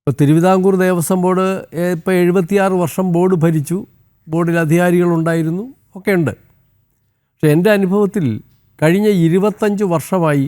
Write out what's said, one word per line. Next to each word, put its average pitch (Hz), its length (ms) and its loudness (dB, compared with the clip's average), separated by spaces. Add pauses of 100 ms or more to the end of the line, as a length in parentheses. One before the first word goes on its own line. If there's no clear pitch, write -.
ഇപ്പൊ 143 200 -4
തിരുവിതാംകൂർ 185 540 2 (100)
ദേവസ്വം 185 400 0
ബോർഡ്, 185 220 0 (340)
ഏ, - 20 -2 (140)
ഇപ്പൊ 165 140 -6 (120)
എഴുപത്തിയാറ് 190 600 0
വർഷം 185 320 -4
ബോർഡ് 185 300 2
ഭരിച്ചു, 165 340 0 (540)
ബോർഡിൽ 170 320 -2
അധികാരികളുണ്ടായിരുന്നു, 170 1000 0 (340)
ഒക്കെയുണ്ട്. 175 340 -2 (1000)
പക്ഷെ - 240 -2
എൻ്റെ 180 240 2
അനുഭവത്തിൽ 196 480 0 (560)
കഴിഞ്ഞ 190 260 2 (180)
ഇരുപത്തഞ്ച് 202 580 0 (100)
വർഷമായി 151 540 0